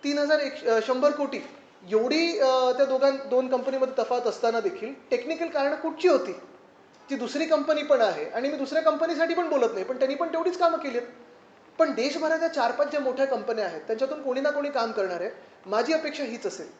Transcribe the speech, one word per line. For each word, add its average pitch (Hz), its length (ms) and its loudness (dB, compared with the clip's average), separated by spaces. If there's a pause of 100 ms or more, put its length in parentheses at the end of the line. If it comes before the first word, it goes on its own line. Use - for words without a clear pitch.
तीन 285 140 -2
हजार 294 220 2
एक, 277 280 -4
अ, 226 200 4
शंभर 254 240 4
कोटी 285 280 -4 (520)
एवढी, 302 480 2
अ, 254 320 4
त्या 262 140 4
दोघां-, 269 440 2
दोन 254 180 2
कंपनीमध्ये 254 560 0
तफावत 233 240 0
असताना 226 320 0
देखील 214 340 -4 (180)
टेक्निकल 302 360 -2
कारणं 285 280 0
कुठची 311 320 0
होती? - 240 4 (760)
ती 277 60 -4
दुसरी 262 300 -2
कंपनी 302 380 2
पण 285 180 4
आहे 165 240 0
आणि 247 240 -4
मी 294 80 -6
दुसऱ्या 285 240 -2
कंपनीसाठी 320 520 0
पण 330 160 -2
बोलत 254 240 2
नाही, 190 120 -4
पण 254 120 -6
त्यांनी 262 180 0
पण 330 120 -2
तेवढीच 330 300 -2
कामं 330 200 2
केलीत. 240 240 -6 (760)
पण 320 140 4
देशभरात 311 580 0
चार 247 220 0
पाच 285 200 0
ज्या 294 80 -2
मोठ्या 262 260 0
कंपन्या 226 400 -2
आहेत 165 160 -6
त्यांच्यातून 269 400 -4
कोणी 269 200 -2
ना 294 80 0
कोणी 285 200 -2
काम 233 220 -2
करणार 185 300 -4
आहे. 196 80 -4 (360)
माझी 233 280 0
अपेक्षा 294 300 -2
हीच 233 220 -8
असेल 175 200 -8 (140)